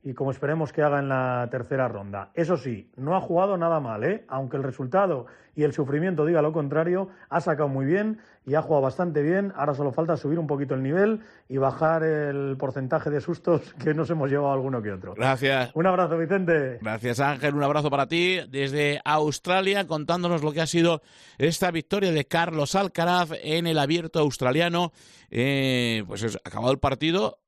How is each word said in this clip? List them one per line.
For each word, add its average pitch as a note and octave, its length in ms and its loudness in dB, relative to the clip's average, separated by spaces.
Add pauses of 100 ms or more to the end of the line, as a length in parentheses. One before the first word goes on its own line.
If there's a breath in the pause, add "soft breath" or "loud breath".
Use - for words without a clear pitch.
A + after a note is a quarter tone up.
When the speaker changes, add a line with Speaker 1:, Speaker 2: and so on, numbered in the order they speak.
Speaker 1:
y C3 100 -6
como C3+ 160 -2
esperemos D3+ 420 -2
que D#3 100 0
haga C#3+ 180 2
en C#3 80 -2
la B2+ 420 0
tercera B2+ 380 -2
ronda. G2+ 460 -10
Eso E3+ 220 0
sí, A#2 400 -8
no D3 200 -2
ha F#3 40 2
jugado F#3 360 2
nada E3 240 0
mal, A2+ 240 -6
¿eh? G3 240 -2
Aunque C3+ 280 -6
el C3+ 60 -2
resultado C#3 640 0 (300 loud breath)
y D3+ 80 2
el C#3+ 80 2
sufrimiento D3+ 520 0
diga E3 160 2
lo D3+ 120 2
contrario, E3 560 0 (220 loud breath)
ha D#3+ 100 0
sacado D3+ 280 0
muy C3+ 160 -2
bien G#3 360 0 (260 loud breath)
y C3+ 80 0
ha D#3 80 2
jugado D3 200 2
bastante D3+ 400 0
bien. F#3+ 340 0
Ahora C#3+ 180 0
solo C#3 180 -2
falta E3 240 0
subir D#3 220 -2
un D#3+ 80 -2
poquito C#3 280 -2
el C3 100 -2
nivel G3+ 360 2 (280 loud breath)
y C3 80 -6
bajar D#3 480 2
el C#3+ 520 -2
porcentaje C#3 540 -2
de D3 100 0
sustos E3+ 540 0
que D3 180 -2
nos D#3 180 -2
hemos D3 200 0
llevado C#3+ 220 2
alguno C3+ 300 -2
que G#2 100 -6
otro. F#2 220 -10
Speaker 2:
Gracias. C3 600 0
Speaker 1:
Un E3 120 2
abrazo, F3+ 300 2
Vicente. E3 640 0
Speaker 2:
Gracias, A2 380 -2
Ángel. C#3+ 380 0
Un D3 80 2
abrazo D3 260 2
para C#3 160 2
ti F3 320 0 (100)
desde C#3 560 -2
Australia, F3+ 840 2
contándonos E3+ 560 0
lo D3+ 100 0
que D#3 80 -2
ha E3 60 2
sido E3 360 2 (360 loud breath)
esta E3+ 340 2
victoria F#3 400 0
de D3+ 120 2
Carlos E3 520 0
Alcaraz F3 540 2 (120)
en E3+ 240 0
el D#3 120 2
Abierto D#3+ 420 0
Australiano. D#3+ 720 2 (360 loud breath)
Eh, B2 760 0
pues G2 160 -8
es, G#2+ 220 -4
acabado A2+ 280 -2
el C#3 60 0
partido D#3+ 680 0